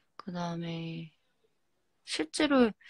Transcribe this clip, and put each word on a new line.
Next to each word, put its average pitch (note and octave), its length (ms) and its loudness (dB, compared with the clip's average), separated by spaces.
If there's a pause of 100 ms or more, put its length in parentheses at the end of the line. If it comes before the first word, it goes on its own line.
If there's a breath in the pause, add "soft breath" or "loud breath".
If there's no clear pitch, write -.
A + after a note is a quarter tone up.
(160 soft breath)
그 - 160 -12
다음에 E3 800 -6 (920)
실제로 C#4+ 680 2 (200 loud breath)